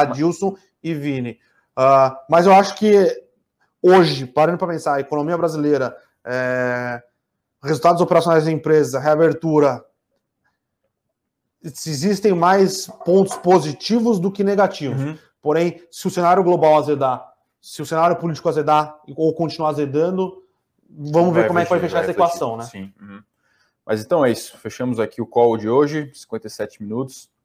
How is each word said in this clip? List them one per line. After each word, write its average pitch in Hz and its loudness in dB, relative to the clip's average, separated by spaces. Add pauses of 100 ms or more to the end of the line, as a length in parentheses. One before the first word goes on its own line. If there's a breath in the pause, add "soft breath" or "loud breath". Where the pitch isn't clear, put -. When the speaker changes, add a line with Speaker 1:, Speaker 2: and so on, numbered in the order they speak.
Speaker 1:
Mas 123 -8
Speaker 2:
Dilson 175 -2 (280 loud breath)
e 165 -6
Vini. 135 -6 (380)
Ah, 135 4
mas 175 4
eu 196 8
acho 196 4
que 202 2 (580)
hoje, 165 4
parando 160 0
pra 180 -4
pensar, 160 -4
a 139 -2
economia 147 -4
brasileira, 147 -2 (300 soft breath)
é... 123 -4 (640)
resultados 165 0
operacionais 165 2
da 160 0
empresa, 147 0
reabertura, 151 0 (1800)
existem 185 -2
mais 185 2 (180)
pontos 190 2
positivos 185 0
do 196 -2
que 196 -4
negativos. 190 -2
Speaker 1:
Uhum. 156 -8 (240 loud breath)
Speaker 2:
Porém, 165 -2 (100)
se - -10
o 185 -2
cenário 180 2
global 156 4
azedar, 135 -2 (280)
se - -16
o 143 -10
cenário 165 0
político 165 -6
azedar 151 0 (160)
ou 160 0
continuar 160 -4
azedando, 160 -4 (460)
vamos 156 0
ver 165 2
Speaker 1:
Vai 110 0
Speaker 2:
como 170 0
é 170 0
que - -8
vai 180 0
Speaker 1:
refletir, - -2
Speaker 2:
fechar 175 -6
Speaker 1:
vai 185 -2
Speaker 2:
essa 185 -4
equação, 170 -2
né? 117 -12
Speaker 1:
refletir, 98 -16
sim. 101 -20
Uhum. 101 -20 (640)
Mas 107 -4
então 160 0
é 123 4
isso. - -10
Fechamos 120 -6
aqui 110 -6
o 110 -6
call 117 2
de 107 -8
hoje, 147 -2
cinquenta - -14
e - -16
sete - -12
minutos. 110 -10 (160)